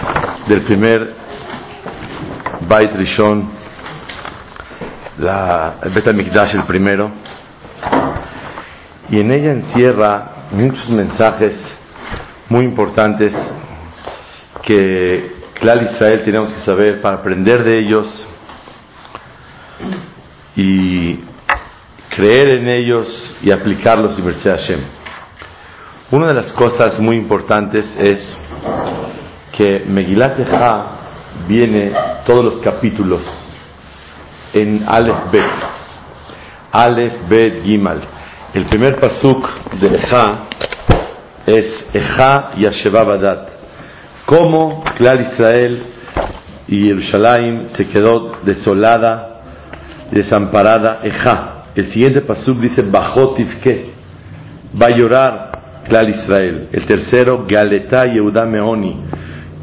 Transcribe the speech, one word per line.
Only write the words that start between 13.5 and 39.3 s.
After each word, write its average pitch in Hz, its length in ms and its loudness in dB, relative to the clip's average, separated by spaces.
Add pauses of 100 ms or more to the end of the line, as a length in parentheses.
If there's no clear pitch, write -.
que 92 680 2 (240)
Klal 113 360 2
Israel 110 320 2
tenemos 107 300 -2
que - 80 -14
saber 101 400 2
para 98 160 0
aprender 98 460 0
de 113 160 2
ellos 107 480 -2 (2250)
y 92 680 0 (920)
creer 120 320 6
en 123 200 2
ellos 120 760 -2
y 98 80 4
aplicarlos 107 680 2
en 92 80 -4
Merced 87 240 -2
Hashem. 87 300 -2 (1300)
Una 156 200 2
de 147 40 2
las 120 200 -2
cosas 120 460 2
muy 113 160 2
importantes 104 720 0 (100)
es 101 400 0 (1200)
que 98 300 2
Megilat 98 540 0
Eja 113 460 0 (600)
viene 104 440 2 (340)
todos 120 180 6
los 110 200 0
capítulos 95 580 -2 (1300)
en 107 360 0
Aleph 113 440 0
Bet, 101 140 4 (1300)
Aleph 120 420 2 (160)
Bet 107 340 4
Gimal. 95 380 0 (500)
El 92 140 -2
primer 127 340 2
pasuk 131 480 2 (320)